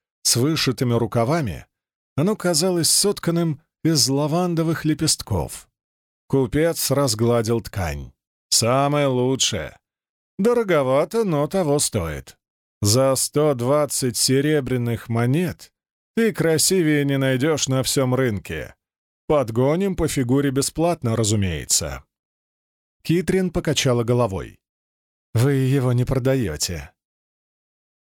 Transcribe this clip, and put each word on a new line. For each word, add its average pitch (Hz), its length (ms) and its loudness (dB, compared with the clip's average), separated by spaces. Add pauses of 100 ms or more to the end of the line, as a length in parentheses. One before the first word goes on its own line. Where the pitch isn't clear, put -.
(240)
с - 120 0
вышитыми 127 580 0
рукавами, 117 720 -2 (520)
оно 190 180 2
казалось 175 540 0
сотканным 170 720 0 (220)
из 151 260 2
лавандовых 160 760 0
лепестков. 151 840 -4 (580)
Купец 139 640 0
разгладил 117 720 2
ткань. 73 500 -8 (380)
«Самое 139 580 2
лучшее. 123 720 -2 (580)
Дороговато, 190 840 2
но 151 240 0
того 151 320 0
стоит. 80 580 -4 (440)
За 127 340 4
сто 147 380 0
двадцать 127 640 -2
серебряных 127 880 0
монет 123 640 -2 (440)
ты 220 180 2
красивее 156 720 2
не 139 120 0
найдешь 135 520 0
на 131 140 2
всем 127 320 0
рынке. 98 600 -4 (520)
Подгоним 147 680 2
по 165 120 0
фигуре 139 440 0
бесплатно, 139 640 -2
разумеется». 87 880 -2 (1000)
Китрин 185 480 0
покачала 131 520 0
головой. 104 560 -2 (760)
«Вы 131 200 2
его 131 400 2
не 123 100 2
продаете». 120 880 -2 (1200)